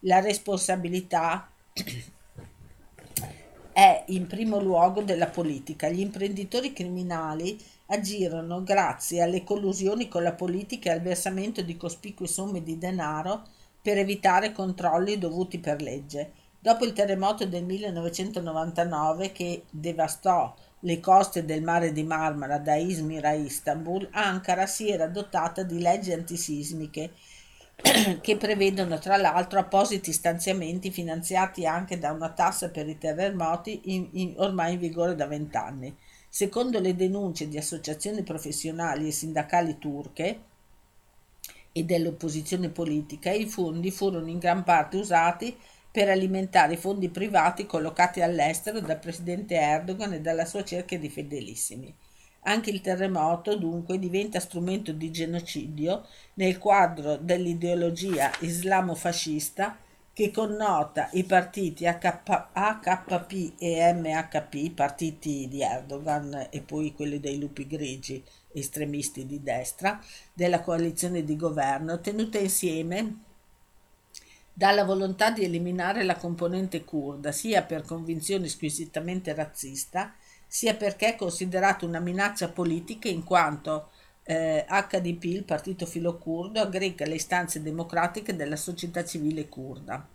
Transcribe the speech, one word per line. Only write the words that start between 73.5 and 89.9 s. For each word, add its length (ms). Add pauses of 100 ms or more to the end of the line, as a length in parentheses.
dalla 320
volontà 460
di 140
eliminare 600
la 120
componente 680
curda, 480
sia 300
per 200
convinzione 640
squisitamente 840
razzista, 800 (360)
sia 240
perché 400
è 20
considerato 720
una 140
minaccia 480
politica 580
in 160
quanto, 680 (340)
eh, 440
H 320
D 140
P, 120
il 180
partito 420
filocurdo, 720
aggrega 460
le 80
istanze 480
democratiche 720
della 220
società 480
civile 440
curda 560 (100)